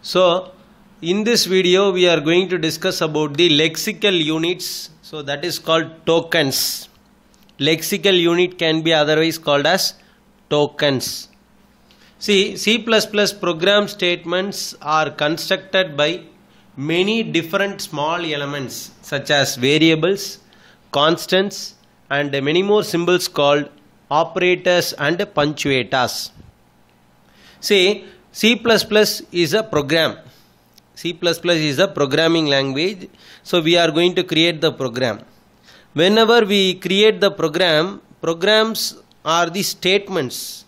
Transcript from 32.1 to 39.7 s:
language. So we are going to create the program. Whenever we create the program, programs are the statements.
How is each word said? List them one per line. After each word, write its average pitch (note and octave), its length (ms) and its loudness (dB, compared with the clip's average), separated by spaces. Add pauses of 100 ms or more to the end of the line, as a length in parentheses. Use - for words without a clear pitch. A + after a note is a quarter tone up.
language. C#3+ 640 -2 (340)
So - 160 0
we E3 160 2
are E3+ 160 4
going F3 240 2
to F3+ 80 0
create E3 380 0
the D#3 100 0
program. A#2+ 480 -4 (720)
Whenever G#3+ 540 4
we F#3+ 300 2
create G3 440 2
the G3 100 4
program, E3+ 720 0 (200)
programs G3+ 760 0 (280)
are E3+ 240 2
the F#3 120 -6
statements. - 1080 -4